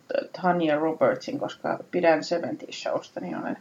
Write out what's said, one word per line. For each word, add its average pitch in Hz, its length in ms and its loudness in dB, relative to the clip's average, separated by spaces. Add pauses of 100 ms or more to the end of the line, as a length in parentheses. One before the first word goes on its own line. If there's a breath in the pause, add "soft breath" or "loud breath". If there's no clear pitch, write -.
(420)
Tanya 175 340 4
Robertsin, 147 640 2
koska - 400 -4 (120)
pidän 165 320 4
Seventies - 600 -4
Showsta, - 360 -4
niin 170 180 -6
olen - 240 -6